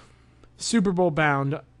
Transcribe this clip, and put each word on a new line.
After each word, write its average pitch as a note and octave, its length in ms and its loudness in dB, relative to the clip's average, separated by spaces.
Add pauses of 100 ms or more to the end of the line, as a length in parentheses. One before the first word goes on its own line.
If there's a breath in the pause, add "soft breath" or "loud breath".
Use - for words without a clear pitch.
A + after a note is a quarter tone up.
(580 soft breath)
Super G3+ 340 0
Bowl F3+ 200 2
bound. C#3+ 500 -2 (180)